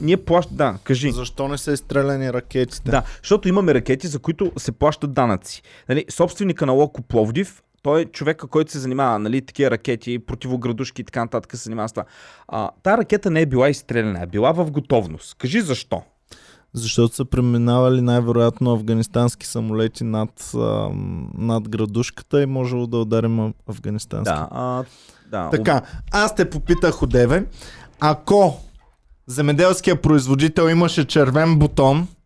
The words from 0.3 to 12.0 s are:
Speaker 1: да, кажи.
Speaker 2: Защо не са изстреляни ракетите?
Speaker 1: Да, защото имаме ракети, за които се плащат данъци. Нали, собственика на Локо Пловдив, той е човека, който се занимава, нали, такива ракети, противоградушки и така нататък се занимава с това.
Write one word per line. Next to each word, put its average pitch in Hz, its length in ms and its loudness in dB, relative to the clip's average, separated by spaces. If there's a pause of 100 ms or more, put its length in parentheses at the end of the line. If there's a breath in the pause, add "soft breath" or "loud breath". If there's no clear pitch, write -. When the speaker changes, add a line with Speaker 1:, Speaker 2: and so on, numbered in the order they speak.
Speaker 1:
да, 127 320 -2
кажи. 135 280 0
Speaker 2:
Защо 123 360 -6
не 143 100 -6
са - 140 -4
изстреляни 139 600 -2
ракетите? 123 580 -4
Speaker 1:
Да, 131 120 2 (140 loud breath)
защото 202 320 0
имаме 196 260 4
ракети, 131 320 0
за 147 120 -6
които 160 380 -4
се - 160 -6
плащат 147 400 -2
данъци. 120 500 -2 (260 soft breath)
Нали, 135 220 0
собственика 175 560 -2
на 131 60 2
Локо 139 300 2
Пловдив, 117 600 -2 (200)
той 147 180 2
е 170 40 0
човека, 156 420 -6
който 151 260 0
се 151 60 -10
занимава, 131 400 -2
нали, 113 240 -2
такива 135 280 0
ракети, 120 480 -4
противоградушки 123 840 -6
и 113 40 -10
така - 160 -8
нататък 117 300 -6
се - 80 -14
занимава 110 300 -8
с - 40 -18
това. 107 120 -8 (440 loud breath)